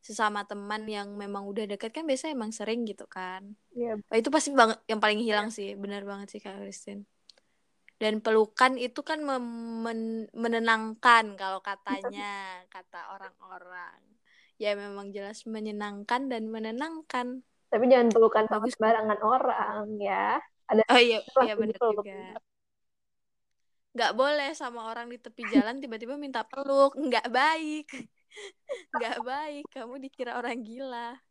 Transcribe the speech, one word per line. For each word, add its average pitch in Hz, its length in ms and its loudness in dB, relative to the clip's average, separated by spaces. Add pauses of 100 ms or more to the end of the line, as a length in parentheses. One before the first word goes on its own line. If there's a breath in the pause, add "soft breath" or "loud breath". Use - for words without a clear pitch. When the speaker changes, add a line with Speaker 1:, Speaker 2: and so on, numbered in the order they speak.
Speaker 1:
sesama 208 420 -2
teman 208 460 -8
yang 202 260 -8
memang 202 300 -8
udah 202 240 -6
dekat 208 240 -8
kan 320 160 -8
biasanya 285 260 -2
emang 220 160 -6
sering 220 380 -4
gitu - 180 -12
kan. 190 480 -12 (160)
Speaker 2:
Iya. 233 320 -6
Speaker 1:
Wah, - 140 -2
itu 240 160 2
pasti 294 180 2
banget 233 380 6
yang 220 100 -2
paling 214 220 4
hilang 214 320 0
Speaker 2:
Iya. - 20 -12
Speaker 1:
sih, 196 220 -8
benar 202 260 -8
banget 202 300 -12
sih 208 80 -12
Kak 196 180 -14
Christine. 202 460 -14 (960)
Dan 214 240 0
pelukan 226 560 4
itu 247 240 -4
kan 311 180 -4
mem-, 233 640 -4
men-, 226 480 -4
menenangkan 226 1040 2
kalau 190 240 -4
katanya, 202 720 -6 (340)
Speaker 2:
<laughs> - 80 -20
Speaker 1:
kata 185 400 -16
orang-orang. 185 840 -16 (580 soft breath)
Ya 208 160 -2
memang 202 400 -8
jelas 202 320 -12
menyenangkan 214 880 -4
dan 220 160 -4
menenangkan. 247 920 -6 (260)
Speaker 2:
Tapi 233 160 4
jangan 247 240 10
pelukan 220 400 8
sama 214 160 0
Speaker 1:
Bagus. 247 140 -4
Speaker 2:
sembarangan 214 420 4
orang 220 680 2 (140)
ya. 202 380 0 (340)
Ada 214 160 8
Speaker 1:
Oh 254 80 8
iya, 233 240 8
Speaker 2:
kelas - 240 4
Speaker 1:
iya 220 80 2
Speaker 2:
ini 208 80 -2
Speaker 1:
benar 220 160 0
Speaker 2:
kalau 226 160 2
Speaker 1:
juga. 208 140 -2
Speaker 2:
pelukan. 190 400 -14 (1400)
Speaker 1:
Nggak 220 260 0
boleh 277 400 2
sama 240 320 -8
orang 233 240 -10
di 240 80 -14
tepi 240 320 -16
jalan 247 320 2
tiba-tiba 233 320 -8
minta 269 320 -6
peluk, 277 480 2
nggak 262 340 0
baik. 302 600 0
<laughs> 240 220 -16 (840 loud breath)
Nggak 233 300 -4
baik, 294 480 -6
kamu 240 260 -12
dikira 254 400 -8
orang 240 240 -6
gila. 240 540 -10 (140)